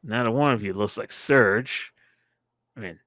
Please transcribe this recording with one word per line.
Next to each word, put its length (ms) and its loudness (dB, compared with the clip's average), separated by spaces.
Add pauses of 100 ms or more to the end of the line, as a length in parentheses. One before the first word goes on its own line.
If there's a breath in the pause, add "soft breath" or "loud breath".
neither 280 -2
one 220 2
of 100 -2
you 100 -6
looks 240 -4
like 140 -10
Surge. 800 2 (840)
I 40 -16
mean 260 -12